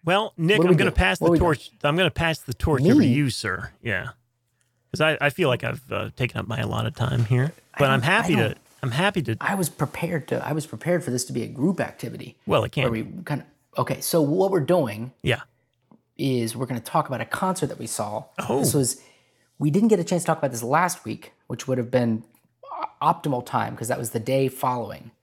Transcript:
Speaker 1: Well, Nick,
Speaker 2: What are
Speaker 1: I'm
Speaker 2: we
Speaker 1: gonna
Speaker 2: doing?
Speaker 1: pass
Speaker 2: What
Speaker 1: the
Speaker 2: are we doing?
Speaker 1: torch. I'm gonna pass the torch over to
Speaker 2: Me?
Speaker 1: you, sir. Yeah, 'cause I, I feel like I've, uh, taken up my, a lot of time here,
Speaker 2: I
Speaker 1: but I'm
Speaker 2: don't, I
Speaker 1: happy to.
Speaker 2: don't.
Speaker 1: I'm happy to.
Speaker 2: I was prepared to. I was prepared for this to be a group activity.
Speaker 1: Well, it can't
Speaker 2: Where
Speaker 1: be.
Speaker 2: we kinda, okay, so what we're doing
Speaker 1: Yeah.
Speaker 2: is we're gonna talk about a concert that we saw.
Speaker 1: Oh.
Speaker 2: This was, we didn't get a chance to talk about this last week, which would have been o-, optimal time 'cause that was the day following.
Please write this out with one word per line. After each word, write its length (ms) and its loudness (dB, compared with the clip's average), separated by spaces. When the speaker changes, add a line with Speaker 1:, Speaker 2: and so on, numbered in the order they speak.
Speaker 1:
Well, 320 0
Nick, 220 4
Speaker 2:
What 60 6
are 40 6
Speaker 1:
I'm 60 8
Speaker 2:
we 20 8
Speaker 1:
gonna 140 4
Speaker 2:
doing? 60 -4
Speaker 1:
pass 240 2
Speaker 2:
What 80 4
Speaker 1:
the 20 6
Speaker 2:
are 20 6
we 60 6
doing? 160 4
Speaker 1:
torch. 160 -8
I'm 120 2
gonna 140 4
pass 300 0
the 140 -8
torch 280 2
over 120 6
to 40 8
Speaker 2:
Me? 80 6
Speaker 1:
you, 240 4
sir. 400 -6
Yeah, 260 -4
'cause 80 -8
I, 180 4
I 120 2
feel 180 2
like 160 0
I've, 260 -8
uh, 240 -4
taken 260 -2
up 60 -6
my, 140 -6
a 60 -2
lot 180 -2
of 100 -4
time 300 0
here, 300 0
Speaker 2:
I 60 -12
Speaker 1:
but 120 4
I'm 100 4
Speaker 2:
don't, 100 0
I 20 4
Speaker 1:
happy 240 2
to. 120 4
Speaker 2:
don't. 100 -6
Speaker 1:
I'm 80 -2
happy 320 2
to. 180 -2
Speaker 2:
I 140 -2
was 160 -2
prepared 580 -4
to. 180 -2
I 60 -4
was 140 -4
prepared 380 -2
for 60 -4
this 140 -2
to 80 -10
be 100 -2
a 40 -6
group 340 0
activity. 640 -8
Speaker 1:
Well, 200 2
it 80 -6
can't 180 0
Speaker 2:
Where 120 -2
Speaker 1:
be. 100 -10
Speaker 2:
we 100 -12
kinda, 240 -6
okay, 240 -2
so 180 0
what 300 2
we're 100 2
doing 520 0
Speaker 1:
Yeah. 180 0
Speaker 2:
is 360 0
we're 120 -6
gonna 140 -6
talk 280 -2
about 140 -6
a 40 -4
concert 420 -2
that 100 -10
we 80 -10
saw. 380 -6
Speaker 1:
Oh. 120 -2
Speaker 2:
This 160 0
was, 260 0
we 120 2
didn't 180 4
get 120 6
a 40 -2
chance 200 0
to 20 -2
talk 100 2
about 140 -2
this 120 -8
last 440 0
week, 260 -10
which 200 -10
would 120 0
have 120 -4
been 340 2
o-, 220 -10
optimal 460 0
time 280 -2
'cause 140 -8
that 100 -2
was 120 -6
the 100 -4
day 280 2
following. 640 -6